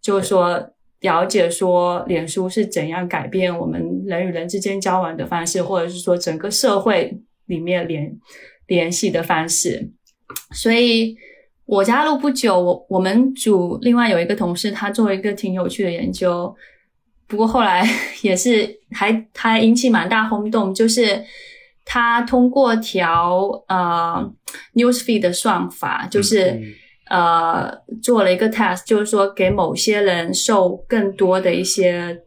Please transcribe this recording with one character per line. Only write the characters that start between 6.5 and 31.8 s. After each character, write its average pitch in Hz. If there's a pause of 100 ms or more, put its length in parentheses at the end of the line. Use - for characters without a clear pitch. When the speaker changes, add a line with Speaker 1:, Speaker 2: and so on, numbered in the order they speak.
Speaker 1:
社 214
会 190 (300)
里 170
面 170
联-， 151 (540)
联 170
系 180
的 165
方 165
式。 - (600)
所 -
以 226 (500)
我 202
加 269
入 302
不 294
久， 220
我， 175
我 190
们 220
组 185
另 240
外 240
有 180
一 170
个 208
同 180
事， 202
他 208
做 214
了 196
一 190
个 202
挺 196
有 180
趣 -
的 175
研 170
究， 180 (760)
不 214
过 220
后 233
来 190 (140)
<laughs> -
也 196
是 220 (100)
还， 220 (120)
还 226
引 226
起 247
蛮 185
大 220
轰 214
动， 202
就 226
是 226 (600)
他 139
通 247
过 254
调， 180
呃， 170 (460)
newsfeed 240
的 180
算 180
法， -
就 202
是， 202
Speaker 2:
嗯， 117
嗯。 107 (360)
Speaker 1:
呃， 170 (240)
做 226
了 185
一 180
个 220
test， 208
就 214
是 208
说 202
给 185
某 185
些 208
人 180
受 185 (140)
更 202
多 185
的 185
一 175
些 175 (100)